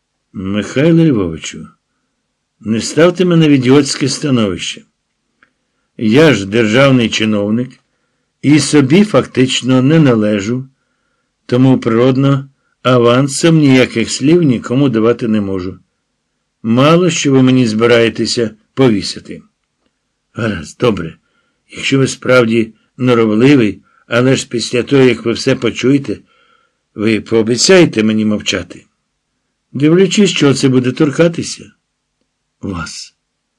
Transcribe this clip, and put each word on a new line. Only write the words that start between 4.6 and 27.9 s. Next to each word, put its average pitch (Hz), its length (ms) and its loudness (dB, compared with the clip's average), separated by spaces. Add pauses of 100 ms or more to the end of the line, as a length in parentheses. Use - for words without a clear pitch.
Я 131 340 4
ж 98 120 -6
державний 120 640 2
чиновник 107 640 -4 (720)
і 147 160 4
собі 147 460 2
фактично 131 800 0
не 156 180 2
належу, 113 680 0 (800)
тому, 127 320 2
природно, 131 680 0 (340)
авансом 127 760 2
ніяких 127 520 2
слів 165 320 0
нікому 131 460 -2
давати 113 400 0
не 107 120 0
можу. 95 380 -8 (840)
Мало 151 480 2
що 143 220 -2
ви 135 100 4
мені 127 240 2
збираєтеся 113 840 0 (240)
повісити. 101 680 -2 (960)
Гаразд, 98 420 -8
добре. 90 360 -4 (540)
Якщо - 280 -4
ви 135 80 2
справді 117 640 0 (240)
норовливий, 117 840 2 (240)
але 123 300 0
ж - 120 -10
після 120 340 -6
того, 135 200 2
як 117 220 2
ви 117 80 -2
все 127 240 -2
почуєте, 127 600 -2 (760)
ви 107 260 -2
пообіцяєте 117 800 2